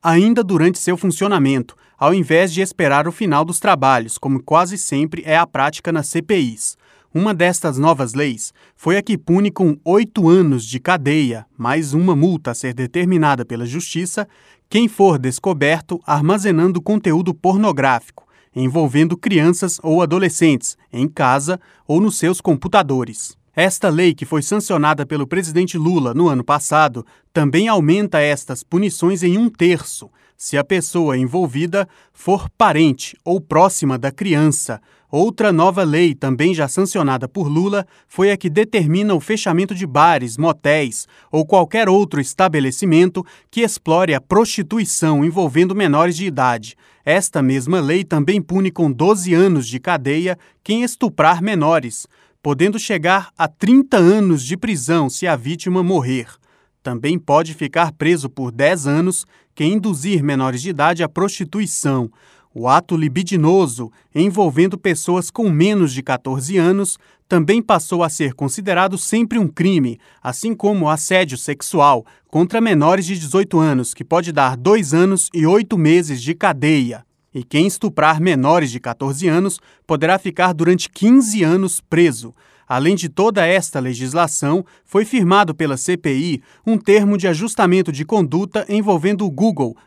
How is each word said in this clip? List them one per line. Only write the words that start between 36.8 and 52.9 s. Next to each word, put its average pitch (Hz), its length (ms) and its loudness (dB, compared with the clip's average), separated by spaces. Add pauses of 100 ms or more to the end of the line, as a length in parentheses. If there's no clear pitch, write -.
por 160 220 -4
Lula, 185 380 -2 (200)
foi 196 240 0
a 196 60 0
que 185 140 -4
determina 196 640 0
o 156 60 0
fechamento 196 540 -2
de 180 120 -6
bares, 135 500 2
motéis 147 720 0 (240)
ou 156 140 0
qualquer 196 420 2
outro 185 320 2
estabelecimento 170 1040 0 (260)
que 226 120 -2
explore 175 500 0
a 131 80 0
prostituição 180 1040 0
envolvendo 170 500 0
menores 170 400 2
de 185 120 -6
idade. 123 500 -2 (300)
Esta 165 340 0
mesma 135 400 0
lei 165 240 0
também 170 380 0
pune 185 280 -2
com 160 220 -2
doze 180 400 0
anos 165 340 2
de 123 140 -8
cadeia 156 560 -2 (260)
quem 226 200 -2
estuprar 175 580 0
menores, 160 640 -2 (360)
podendo 170 360 0
chegar 190 580 -2